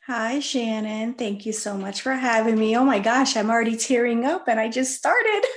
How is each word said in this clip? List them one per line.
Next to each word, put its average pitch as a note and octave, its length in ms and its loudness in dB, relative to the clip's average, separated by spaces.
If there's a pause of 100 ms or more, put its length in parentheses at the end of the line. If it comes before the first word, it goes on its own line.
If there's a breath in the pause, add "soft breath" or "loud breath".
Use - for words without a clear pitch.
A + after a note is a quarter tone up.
Hi, A#3+ 340 -4
Shannon. A3 720 -4
Thank G#3 320 -6
you A3 60 -4
so G#3 240 -6
much G3 240 -6
for C4 140 -2
having A#3 440 2
me. A3 180 2
Oh B3 80 4
my C4+ 140 4
gosh, A#3+ 380 2
I'm A3 140 0
already A3+ 260 2
tearing A#3 480 0
up E4+ 240 -2
and A3+ 100 2
I A3 100 0
just B3+ 280 -2
started. G#4+ 480 2 (120)